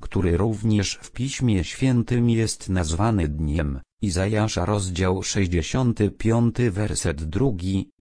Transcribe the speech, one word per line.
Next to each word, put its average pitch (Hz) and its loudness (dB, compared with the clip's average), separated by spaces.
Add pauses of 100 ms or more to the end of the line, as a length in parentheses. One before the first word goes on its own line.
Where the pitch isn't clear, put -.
który 92 0
również 104 0
w - -20
Piśmie 120 0
Świętym 120 0
jest 113 -2
nazwany 90 0
dniem. 73 -2 (220)
Izajasza, 104 0
rozdział 92 0
sześćdziesiąty 101 0
piąty, 117 2
werset 87 -2
drugi, 92 -2 (100)